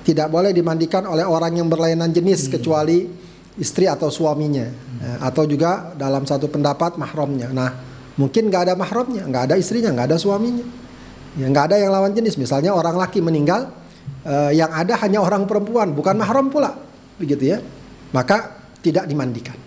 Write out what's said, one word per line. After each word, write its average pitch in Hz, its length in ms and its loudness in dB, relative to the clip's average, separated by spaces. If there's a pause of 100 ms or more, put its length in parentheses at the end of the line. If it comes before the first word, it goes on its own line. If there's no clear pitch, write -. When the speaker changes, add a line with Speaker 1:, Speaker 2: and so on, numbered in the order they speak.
Speaker 1:
tidak 156 240 2
boleh 175 240 2
dimandikan 165 560 0
oleh 165 160 0
orang 165 320 0
yang 170 160 0
berlainan 165 400 2
jenis, 170 380 2
Speaker 2:
Hmm. 143 100 -2
Speaker 1:
kecuali 156 380 2 (580)
istri 180 320 0
atau 147 240 0
suaminya, 147 560 0
Speaker 2:
Hmm. 123 320 -12
Speaker 1:
eh, 123 240 -8
atau 143 240 2
juga 165 480 0
dalam 139 320 -2
satu 143 240 -2
pendapat 147 480 0
mahramnya. 143 560 -4
Nah, 127 160 -2 (480)
mungkin 196 320 2
nggak 180 160 2
ada 180 80 2
mahramnya, 208 480 -4
nggak 127 240 -2
ada 156 80 4
istrinya, 214 400 0
nggak 123 160 0
ada 165 80 4
suaminya, 233 460 0 (760)
ya, 131 80 0
nggak 143 240 4
ada 202 80 4
yang 196 140 4
lawan 196 180 2
jenis. 226 240 0
Misalnya 143 400 0
orang 170 240 0
laki 185 240 0
meninggal, 165 480 2 (520)
eh, 147 320 2
yang 160 160 4
ada 175 320 0
hanya 208 160 2
orang 196 240 2
perempuan, 208 480 0
bukan 151 240 2
mahram 233 320 2
pula, 285 280 0 (440)
begitu 139 340 0
ya, 226 60 -2 (520)
maka - 440 0 (240)
tidak 170 260 0
dimandikan. 127 500 -6 (120)